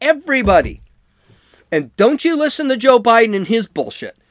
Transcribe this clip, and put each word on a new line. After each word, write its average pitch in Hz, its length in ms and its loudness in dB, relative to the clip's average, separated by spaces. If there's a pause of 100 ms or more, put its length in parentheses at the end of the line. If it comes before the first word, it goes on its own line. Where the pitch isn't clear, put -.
everybody. 254 800 0 (880)
And 147 240 -6
don't 247 300 0
you 330 100 0
listen 302 360 -4
to 262 60 0
Joe 247 220 4
Biden 226 380 2
and 190 100 -4
his 226 220 -2
bullshit. - 480 -10 (140)